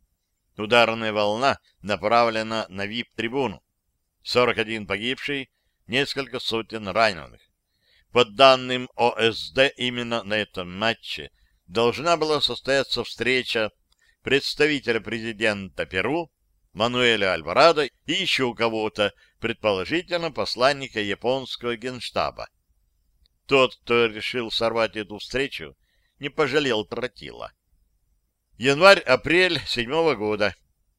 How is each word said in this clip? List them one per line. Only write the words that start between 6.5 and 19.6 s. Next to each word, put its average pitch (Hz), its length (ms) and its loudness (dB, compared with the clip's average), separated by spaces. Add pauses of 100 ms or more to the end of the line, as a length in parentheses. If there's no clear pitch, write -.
раненых. 90 520 0 (720)
По 120 140 6
данным 127 720 4
О 117 220 2
С 113 340 -2
Д, 135 260 4
именно 120 460 -4
на 98 100 -6
этом 92 440 -6
матче 107 540 -4 (360)
должна 120 500 0
была 151 240 0
состояться 123 640 -2
встреча 117 680 -2 (520)
представителя 135 760 0
президента 104 840 -4
Перу 123 460 -4 (420)
Мануэля 117 600 2
Альварадо 139 520 4
и - 280 -8
еще 175 300 -2
у 120 100 -2
кого-то, 107 600 -2 (260)
предположительно, 139 920 -2